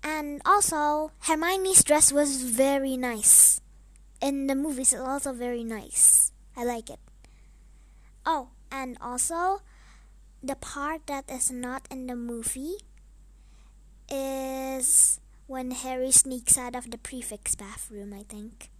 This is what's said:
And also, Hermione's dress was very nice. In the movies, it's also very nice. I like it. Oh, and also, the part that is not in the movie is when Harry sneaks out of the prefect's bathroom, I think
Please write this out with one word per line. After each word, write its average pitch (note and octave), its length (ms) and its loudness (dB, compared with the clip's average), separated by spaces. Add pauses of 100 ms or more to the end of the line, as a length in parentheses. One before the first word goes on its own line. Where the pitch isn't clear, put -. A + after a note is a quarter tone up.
And D4 400 -6
also, D#4 760 2
Hermione's F#4 640 2
dress D4+ 260 6
was C#4 320 0
very C4+ 540 2
nice. A#3+ 640 6 (600)
In C#4 280 -2
the C4+ 80 0
movies, C4+ 360 0
it's A#3 80 -2
also C4+ 320 -4
very A#3+ 300 -6
nice. - 720 4 (240)
I B3 80 -6
like A#3 260 -4
it. - 80 -14 (1300)
Oh, D4 220 -2 (240)
and C4 280 -8
also, E4+ 640 -2 (800)
the - 140 -6
part D4 500 -8
that C#4 240 -8
is B3+ 220 -2
not B3 360 -8
in B3+ 200 -10
the B3 80 -8
movie A#3+ 680 -8 (1300)
is C4 1080 0 (260)
when C4 240 -8
Harry B3+ 400 -4
sneaks C4 480 2
out B3 160 -8
of B3 160 -10
the A3+ 80 -12
prefect's - 560 -8
bathroom, G3+ 580 -14
I G3+ 120 -14
think G#3+ 560 -18